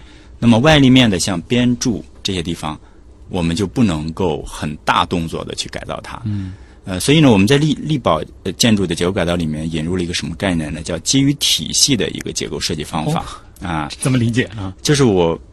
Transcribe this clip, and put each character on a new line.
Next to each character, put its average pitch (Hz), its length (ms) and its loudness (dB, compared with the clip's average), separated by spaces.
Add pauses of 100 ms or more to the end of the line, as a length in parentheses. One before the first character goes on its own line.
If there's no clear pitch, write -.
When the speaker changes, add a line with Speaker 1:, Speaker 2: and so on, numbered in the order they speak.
(380)
Speaker 1:
那 117 80 0
么 113 120 6
外 151 200 6
立 131 120 8
面 127 180 6
的 92 100 0
像 87 220 -2
边 123 380 0
柱 110 260 -2 (180)
这 98 120 -4
些 87 80 -2
地 85 100 -4
方， 78 260 -8 (520)
我 92 100 -2
们 82 160 0
就 98 100 0
不 - 160 0
能 80 300 0
够 82 300 -2
很 - 420 -8
大 98 220 2
动 85 200 -2
作 78 200 -8
地 - 80 -10
去 - 160 -8
改 - 160 -10
造 - 160 -8
它。 - 240 -14
Speaker 2:
嗯。 98 260 -6 (320)
Speaker 1:
呃， 92 160 -6
所 139 140 4
以 165 40 6
呢， 139 140 8
我 98 60 6
们 98 80 6
在 139 100 4
力， 147 240 2
力 151 160 -2
保， 87 260 0 (200)
呃， 92 100 -4
建 110 240 4
筑 95 100 0
的 82 80 -2
结 87 120 0
构 92 40 2
改 95 140 -2
造 87 100 0
里 85 120 -2
面 78 260 -4
引 78 100 -2
入 87 140 -4
了 90 60 -2
一 85 40 -2
个 85 60 -6
什 - 140 -4
么 82 100 -6
概 95 180 -2
念 78 160 -4
呢？ 78 120 -8
叫 82 160 -6
基 135 240 0
于 139 180 2
体 - 320 -2
系 - 240 2
的 92 140 -2
一 - 80 -8
个 - 120 -8
结 - 160 -6
构 73 140 -6
设 - 140 -4
计 73 100 -6
方 80 260 -4
法。 80 140 -2 (380)
Speaker 2:
哦。 90 40 -10
Speaker 1:
啊。 78 320 -4
Speaker 2:
怎 135 140 -2
么 131 60 2
理 117 120 2
解 117 140 0 (100)
啊？ 95 280 -10
Speaker 1:
就 147 120 2
是 139 100 4
我 85 360 2 (120)